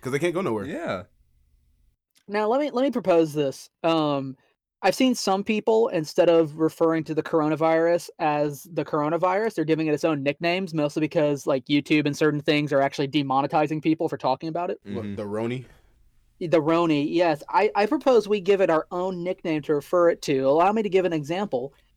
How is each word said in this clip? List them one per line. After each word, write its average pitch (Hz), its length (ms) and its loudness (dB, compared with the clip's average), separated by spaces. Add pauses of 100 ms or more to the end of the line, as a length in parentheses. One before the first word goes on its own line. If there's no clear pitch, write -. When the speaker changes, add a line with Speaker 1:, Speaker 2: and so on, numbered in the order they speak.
Speaker 1:
'Cause 127 120 -8
they 143 60 0
can't 165 160 -2
go 156 60 -2
nowhere. 110 260 -2
Speaker 2:
Yeah. 156 380 -8 (1200)
Speaker 3:
Now, 208 200 -2
let 262 120 2
me, 294 100 -2
let 240 120 -2
me 285 80 0
propose 165 440 2
this. 143 360 -4 (120)
Um, 147 540 0 (460)
I've 185 120 2
seen 262 200 2
some 202 280 -2
people, 220 460 2
instead 165 400 0
of 160 300 4
referring 160 460 0
to 156 100 -6
the 151 80 -2
coronavirus 160 960 2
as 147 540 -2
the 151 120 -4
coronavirus, 175 680 -2
they're 160 100 -2
giving 156 220 0
it 151 80 0
its 151 100 -2
own 151 180 0
nicknames, 170 520 -2
mostly 147 260 -2
because, 147 460 0
like, 135 200 0
YouTube 147 400 2
and 143 100 -4
certain 147 240 0
things 147 320 0
are 139 80 4
actually 139 280 0
demonetizing 147 720 0
people 160 260 0
for 147 100 -8
talking 135 300 -2
about 170 220 -6
it. 214 140 -8
Speaker 1:
What, 101 200 -8
Speaker 2:
Mm-hmm. 101 120 -8
Speaker 1:
the 107 80 -6
Roni? 117 400 -6 (760)
Speaker 3:
The 170 220 0
Roni, 160 500 2
yes. 170 380 0
I, 196 260 2
I 202 120 2
propose 247 420 2
we 208 120 0
give 196 200 2
it 185 100 4
our 160 200 2
own 180 340 -4
nickname 175 380 -4
to 156 120 0
refer 170 360 2
it - 120 0
to. 135 180 0
Allow 160 320 4
me 220 100 0
to 202 80 -4
give 180 160 2
an 175 80 -2
example. 151 580 -4 (240)